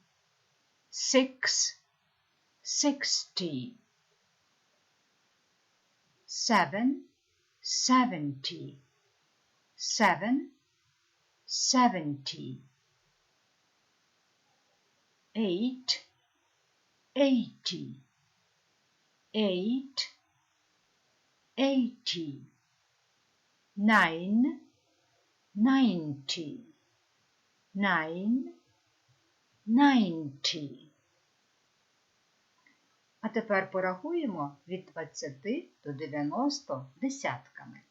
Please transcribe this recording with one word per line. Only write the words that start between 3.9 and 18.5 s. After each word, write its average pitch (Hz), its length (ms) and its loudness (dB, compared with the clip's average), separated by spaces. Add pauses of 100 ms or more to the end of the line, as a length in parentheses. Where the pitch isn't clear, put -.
seven 208 800 0 (580)
seventy, 151 1160 -2 (960)
seven 214 760 0 (960)
seventy, 151 1160 0 (2750)
eight 220 720 -2 (1080)
eighty, 175 840 0 (1300)